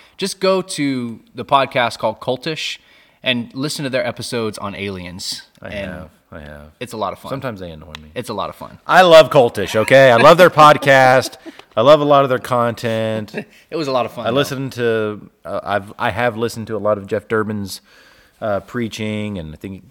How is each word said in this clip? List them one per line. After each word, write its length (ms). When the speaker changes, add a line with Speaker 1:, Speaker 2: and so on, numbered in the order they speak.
Speaker 1:
just 240
go 200
to 600
the 80
podcast 540
called 200
Cultish 600
and 320
listen 300
to 60
their 140
episodes 540
on 160
aliens. 680
Speaker 2:
I 60
Speaker 1:
And 240
Speaker 2:
have. 180
I 100
have. 380
Speaker 1:
it's 140
a 60
lot 160
of 40
fun. 120
Speaker 2:
Sometimes 300
they 100
annoy 320
me. 120
Speaker 1:
It's 140
a 60
lot 160
of 60
fun. 300
Speaker 2:
I 140
love 300
Cultish, 440
okay? 380
I 60
love 180
their 140
podcast. 880
I 60
love 220
a 20
lot 200
of 40
their 100
content. 960
Speaker 1:
<laughs> 360
It 60
was 120
a 40
lot 120
of 80
fun, 140
Speaker 2:
I 40
Speaker 1:
though. 60
Speaker 2:
listened 380
to, 560
uh, 160
I've, 360
I 120
have 260
listened 300
to 100
a 20
lot 200
of 80
Jeff 220
Durbin's, 520
uh, 180
preaching, 800
and 160
I 20
think, 340